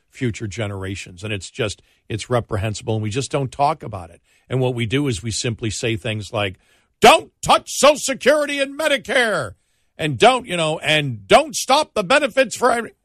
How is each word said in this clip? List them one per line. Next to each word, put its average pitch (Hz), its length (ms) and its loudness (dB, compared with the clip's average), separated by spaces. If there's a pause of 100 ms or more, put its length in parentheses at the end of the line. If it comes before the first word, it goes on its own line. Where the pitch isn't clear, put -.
future 113 380 -6
generations. 95 760 -8
And 107 80 -6
it's 101 200 -8
just, 107 300 -6 (260)
it's 113 220 -8
reprehensible, 113 680 -2
and 107 80 -2
we 107 80 -4
just 131 180 -4
don't 139 220 -4
talk 151 320 0
about 101 260 -12
it. - 120 -20 (260)
And 123 120 -2
what 127 140 0
we 120 120 -2
do 139 220 -2
is 123 140 -4
we 117 100 -8
simply 117 380 -4
say 113 280 -4
things 107 360 -8
like, 101 240 -4 (420)
"Don't 302 320 6 (120)
touch - 300 2
Social 277 260 4
Security 285 600 0
and 277 200 -4
Medicare," 226 760 0 (440)
and 156 200 -4
don't, 247 300 4
you 175 100 -6
know, 156 220 -2
and 139 480 -2
"Don't 254 280 6
stop 302 380 0
the 214 100 -2
benefits 269 520 2
for 240 160 2
every," 233 220 -4 (120)